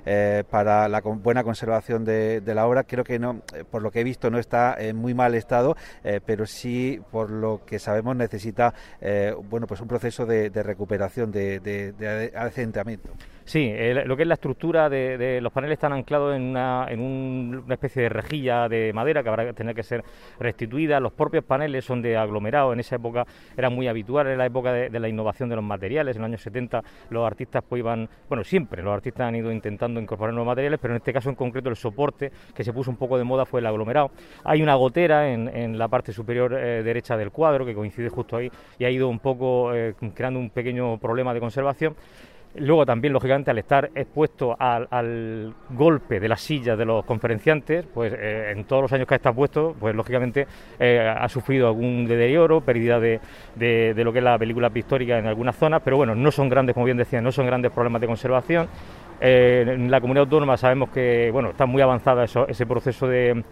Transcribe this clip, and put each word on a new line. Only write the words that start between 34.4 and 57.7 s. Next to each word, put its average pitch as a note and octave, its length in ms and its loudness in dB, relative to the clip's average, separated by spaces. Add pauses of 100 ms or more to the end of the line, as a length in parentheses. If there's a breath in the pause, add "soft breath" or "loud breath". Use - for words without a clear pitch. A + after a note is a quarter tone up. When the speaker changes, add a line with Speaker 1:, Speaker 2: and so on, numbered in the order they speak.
Speaker 2:
Hay D#3 180 2
una D3 140 4
gotera D3 520 4
en, A#2+ 200 -2
en A#2 320 -4
la A2+ 80 0
parte A#2+ 260 -2
superior, A#2+ 400 -2
eh, A#2+ 300 -2
derecha A#2 340 -2
del G2+ 140 -4
cuadro D3 340 2
que A#2 80 -6
coincide G#2+ 360 -6
justo A#2 280 -6
ahí B2 140 -6 (260 loud breath)
y B2 80 -2
ha B2+ 60 2
ido C3 180 0
un A#2 80 -4
poco, B2 560 0
eh, A#2 220 -2 (180)
creando B2+ 260 -4
un A#2+ 120 -8
pequeño B2 480 -4
problema B2 340 -2
de A#2 60 -2
conservación. C3+ 560 -2 (600 loud breath)
Luego D3+ 280 4
también, B2 300 2
lógicamente, C3 380 2
al A2+ 80 0
estar C#3 340 2
expuesto C#3 640 0
al, B2 320 2
al A2+ 640 -4 (160)
golpe C3 500 4
de G#2+ 80 0
las A2 140 0
sillas A#2+ 380 -2
de A#2 40 2
los A2+ 220 0
conferenciantes, D3 800 0
pues, A#2 260 -4
eh, G#2+ 440 -4
en G#2 80 -6
todos C3+ 180 2
los B2+ 100 0
años C3 140 2
que - 80 0
ha B2+ 40 4
estado A#2+ 180 2
puesto, D3+ 440 0
pues, G#2+ 140 0
lógicamente, B2 540 0 (320 loud breath)
eh, A#2+ 360 4
ha A#2+ 140 0
sufrido B2+ 380 2
algún A#2+ 400 0
deterioro, D3 540 4
pérdida A#2 380 4
de, A2+ 200 2 (360 loud breath)
de, A2+ 380 4
de A2+ 100 2
lo A#2 80 2
que A#2+ 60 2
es B2 80 4
la A#2+ 140 6
película A#2 320 0
pictórica A#2+ 480 0
en G#2+ 80 0
algunas A#2 300 0
zonas, D#3+ 280 2
pero C3 120 4
bueno, A2+ 180 4
no C3+ 160 4
son C#3 180 2
grandes, B2+ 240 4
como B2 140 0
bien B2+ 100 2
decía, A#2+ 240 0
no B2+ 100 0
son C3 140 0
grandes B2 260 0